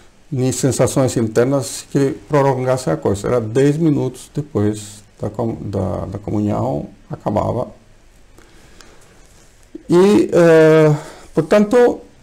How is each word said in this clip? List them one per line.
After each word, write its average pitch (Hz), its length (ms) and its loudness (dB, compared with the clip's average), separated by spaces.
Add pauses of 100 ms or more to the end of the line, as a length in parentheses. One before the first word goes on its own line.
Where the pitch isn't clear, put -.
(360)
nem 127 160 0
sensações 131 640 0
internas 120 760 -2
que 139 260 -2 (100)
prolongasse 135 640 0
a 156 80 -2
coisa. 104 300 -4
Era 123 120 -2
dez 135 380 0
minutos 135 560 -2
depois 107 680 -6 (180)
da 113 80 -6
com-, 117 320 -6
da, 95 460 -6
da 95 100 -10
comunhão, 110 680 -4 (200)
acabava. 110 600 -4 (2250)
E, 190 460 4
eh, 160 580 6 (440)
portanto, 214 640 2 (240)